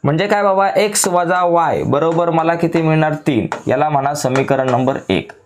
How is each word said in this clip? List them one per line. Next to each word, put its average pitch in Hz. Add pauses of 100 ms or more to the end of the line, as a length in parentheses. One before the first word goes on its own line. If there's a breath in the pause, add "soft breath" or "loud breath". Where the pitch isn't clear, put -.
म्हणजे 165
काय 202
बाबा, 196
एक्स 208
वजा 175
वाय 165
बरोबर 165
मला 165
किती 165
मिळणार, 156
तीन. 143 (200)
याला 147
म्हणा 139
समीकरण 131
नंबर 127 (120)
एक. - (140)